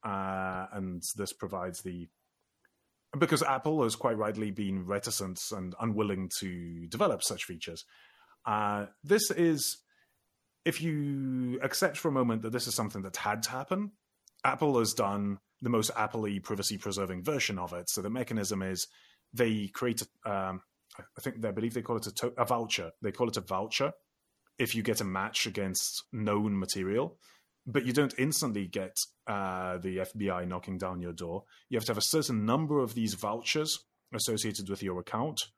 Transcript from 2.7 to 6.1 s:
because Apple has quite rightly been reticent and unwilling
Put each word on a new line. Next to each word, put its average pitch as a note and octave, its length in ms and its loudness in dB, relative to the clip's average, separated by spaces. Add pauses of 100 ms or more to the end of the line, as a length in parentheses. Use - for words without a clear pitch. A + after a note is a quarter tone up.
because D#3 240 6
Apple C#3+ 400 2
has A2+ 120 4
quite A2+ 220 2
rightly G#2+ 340 0
been F#2+ 360 0
reticent G2 520 -2 (120)
and F#2 300 -6
unwilling G2+ 500 0 (100)